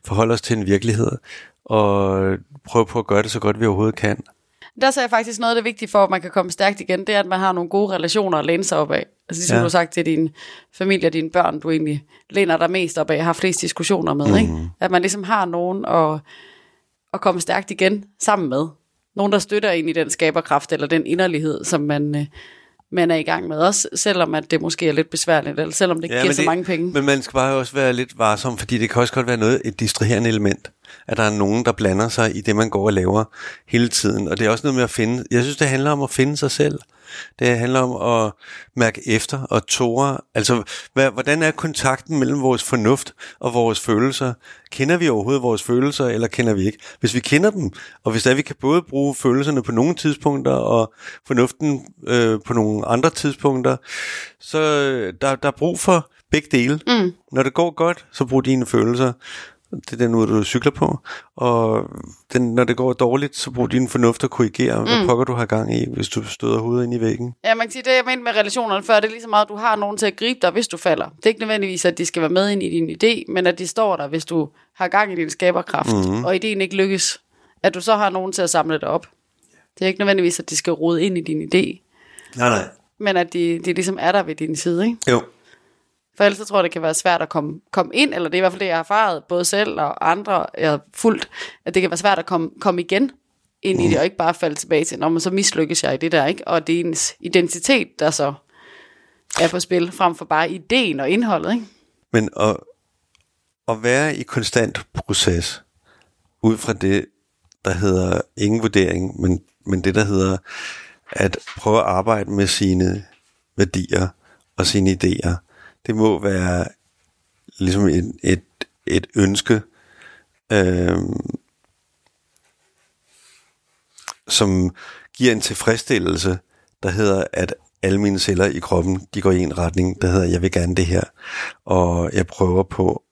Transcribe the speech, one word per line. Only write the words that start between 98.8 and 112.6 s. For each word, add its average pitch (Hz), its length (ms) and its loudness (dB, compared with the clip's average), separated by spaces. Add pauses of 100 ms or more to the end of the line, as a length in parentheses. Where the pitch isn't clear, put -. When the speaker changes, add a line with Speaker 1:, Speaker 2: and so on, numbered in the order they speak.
Speaker 2:
er - 80 4
på 180 120 -2
spil, 180 320 -2
frem 175 220 0
for 165 100 -12
bare 160 260 0
ideen 185 500 -2
og 139 100 -2
indholdet, 196 440 0
ikke? 226 120 -6 (460)
Speaker 1:
Men 107 160 2 (120)
at, 107 160 2 (1120)
at 110 140 -4
være 135 340 0
i - 60 -8
konstant - 720 -2
proces, - 680 -2 (800)
ud 110 140 4
fra 110 160 -6
det, 98 340 0 (580)
der 95 100 0
hedder 92 460 0 (160)
ingen 110 260 0
vurdering, 92 580 0
men, 90 220 2 (240)
men 92 180 -2
det, 95 100 0
der 107 100 2
hedder 95 320 0 (760)
at 95 260 0 (180)
prøve 107 220 2
at - 60 2
arbejde 101 460 0
med 98 160 2
sine 92 580 0 (520)